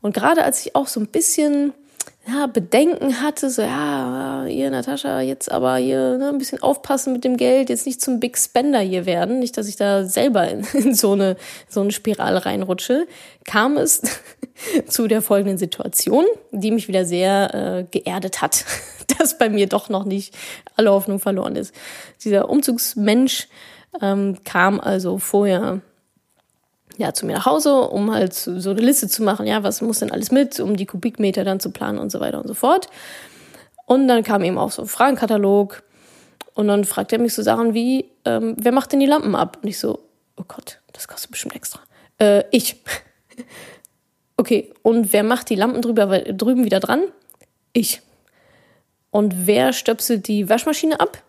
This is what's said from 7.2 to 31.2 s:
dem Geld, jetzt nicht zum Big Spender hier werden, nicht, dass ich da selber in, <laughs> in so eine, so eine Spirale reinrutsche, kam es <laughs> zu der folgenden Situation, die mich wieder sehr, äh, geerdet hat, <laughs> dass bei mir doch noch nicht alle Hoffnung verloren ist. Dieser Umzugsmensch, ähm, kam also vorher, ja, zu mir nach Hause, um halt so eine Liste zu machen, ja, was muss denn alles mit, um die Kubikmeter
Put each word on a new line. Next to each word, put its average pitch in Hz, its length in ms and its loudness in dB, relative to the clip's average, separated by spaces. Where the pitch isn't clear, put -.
dem 254 120 2
Geld, 254 320 2
jetzt 240 180 -2
nicht 262 140 -6
zum 247 200 -2
Big 247 180 -4
Spender 269 400 2
hier 185 280 0
werden, 185 320 0
nicht, 240 180 -2
dass 208 120 -4
ich 208 80 -10
da 196 280 2
selber 202 440 2
in, 104 200 -6
<laughs> - 40 -12
in 233 220 2
so 208 180 4
eine, 190 240 2
so - 120 -2
eine 202 120 0
Spirale 196 520 -2
reinrutsche, 196 600 -2
kam 247 320 0
es - 260 0
<laughs> - 420 -4
zu - 180 -2
der 214 160 2
folgenden 196 360 2
Situation, 190 680 0
die 214 200 -2
mich 226 180 -2
wieder 190 160 0
sehr, 185 500 0
äh, 185 440 -4
geerdet 185 440 -6
hat, - 220 -2
<laughs> - 280 -6
dass - 200 2
bei 233 100 6
mir 202 200 2
doch 202 200 -2
noch 196 160 -2
nicht 196 320 -6
alle 214 140 6
Hoffnung 196 300 2
verloren - 360 -4
ist. - 180 -8
Dieser 202 240 2
Umzugsmensch, 247 1000 2
ähm, 196 440 0
kam 190 360 2
also 185 380 -2
vorher, 196 640 0
ja, - 160 -4
zu - 140 -6
mir 165 80 -4
nach 190 120 -2
Hause, 294 280 4
um 208 240 -2
halt 202 200 0
so 180 380 -6
eine 196 100 -2
Liste 240 280 4
zu - 140 -2
machen, 208 240 0
ja, 214 160 0
was 202 180 -2
muss 226 180 -2
denn - 140 -4
alles 202 180 -4
mit, 262 300 2
um 202 160 0
die 190 100 -4
Kubikmeter 196 580 -2